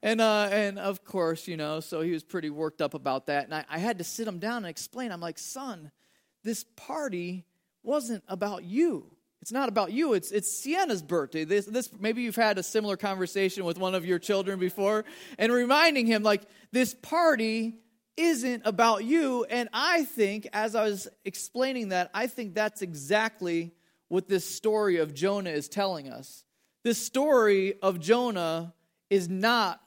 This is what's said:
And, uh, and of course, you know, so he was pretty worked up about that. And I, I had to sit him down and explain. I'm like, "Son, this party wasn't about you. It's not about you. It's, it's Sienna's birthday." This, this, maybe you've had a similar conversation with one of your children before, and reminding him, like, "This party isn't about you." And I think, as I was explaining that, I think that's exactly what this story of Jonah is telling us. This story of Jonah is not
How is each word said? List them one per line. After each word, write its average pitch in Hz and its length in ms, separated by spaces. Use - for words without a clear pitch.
And, 220 180
uh, 214 320
and 202 280
of 190 260
course, 165 420
you 175 80
know, 156 240
so 160 220
he 170 100
was 160 120
pretty 160 260
worked 151 320
up 147 140
about 135 320
that. 143 180
And 135 80
I, 156 160
I 151 80
had 202 220
to 170 40
sit 226 240
him 180 120
down 226 180
and 208 100
explain. 226 440
I'm 170 100
like, 170 160
"Son, 208 540
this 214 220
party 185 680
wasn't 233 440
about 180 360
you. 226 520
It's - 100
not 254 180
about 202 240
you. 277 200
It's, 180 180
it's 202 200
Sienna's 285 520
birthday." 156 400
This, 196 240
this, 226 300
maybe 220 260
you've 226 120
had 214 220
a 180 60
similar 208 340
conversation 190 680
with 170 120
one 185 160
of 180 100
your 180 140
children 196 420
before, 202 460
and 226 160
reminding 269 540
him, 220 160
like, 208 180
"This 247 240
party 226 840
isn't 254 480
about 220 400
you." 262 440
And 240 220
I 320 320
think, 208 480
as 214 240
I 220 80
was 202 240
explaining 247 680
that, 180 240
I 220 140
think 220 260
that's 214 280
exactly 170 920
what 185 180
this 190 160
story 214 540
of 151 160
Jonah 185 380
is 151 180
telling 180 400
us. - 340
This 233 140
story 214 840
of 190 180
Jonah 170 760
is 185 200
not 202 580